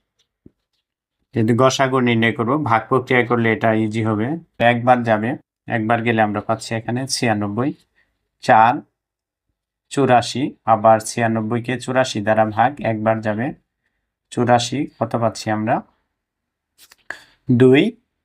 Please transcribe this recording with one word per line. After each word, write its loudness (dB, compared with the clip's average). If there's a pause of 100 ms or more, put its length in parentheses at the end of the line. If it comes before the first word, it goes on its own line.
(1300)
যদি 0
গসাগু 2
নির্ণয় 2
করব, -2
ভাগ 0
প্রক্রিয়া 0
করলে 0
এটা 0
ইজি -2
হবে। -2 (320)
একবার 2
যাবে, 0 (300)
একবার -2
গেলে 0
আমরা -2
পাচ্ছি -6
এখানে -6
ছিয়ানব্বই, -2 (680)
চার, 4 (1120)
চুরাশি, 0
আবার 4
ছিয়ানব্বইকে -4
চুরাশি -2
দ্বারা 2
ভাগ, -2
একবার -2
যাবে, -4 (840)
চুরাশি, 0 (120)
কত -4
পাচ্ছি -4
আমরা? -2 (1700)
দুই, 4 (280)